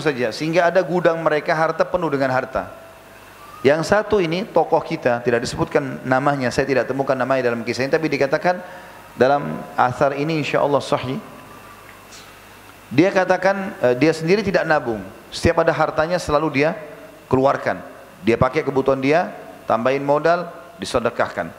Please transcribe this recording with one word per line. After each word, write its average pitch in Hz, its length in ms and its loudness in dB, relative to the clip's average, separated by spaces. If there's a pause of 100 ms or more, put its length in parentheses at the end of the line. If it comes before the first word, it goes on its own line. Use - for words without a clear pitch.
saja, 123 320 0
sehingga 165 320 2
ada 175 160 2
gudang 170 400 2
mereka 151 320 0
harta 160 280 2
penuh 180 280 -2
dengan 131 240 0
harta. 104 360 -4 (920)
Yang 151 240 4
satu 208 320 2
ini 175 220 -2
tokoh 165 360 0
kita, 123 460 -2
tidak 117 180 2
disebutkan 139 600 -4
namanya, 131 500 0
saya 139 160 0
tidak 127 180 2
temukan 135 300 -2
namanya 127 340 0
dalam 117 140 -4
kisah 117 220 -2
ini, 139 40 -10
tapi 156 160 0
dikatakan 147 540 0 (560)
dalam 143 420 2 (140)
athar 123 400 2
ini, 151 260 -2
insya 139 220 0
Allah 143 180 2
sahih. 131 380 -2 (1700)
Dia 165 240 4
katakan, 190 720 0
eh, 123 160 4
dia 151 160 4
sendiri 180 300 0
tidak 180 180 0
nabung. 131 400 0 (240)
Setiap 170 380 0
ada 160 100 2
hartanya 156 400 0
selalu 151 480 0
dia 165 140 0 (500)
keluarkan. 131 560 2 (400)
Dia 113 160 4
pakai 160 240 0
kebutuhan 135 400 0
dia, 156 320 2 (320)
tambahin 131 380 0
modal, 165 420 2 (320)
disedekahkan. 104 800 -2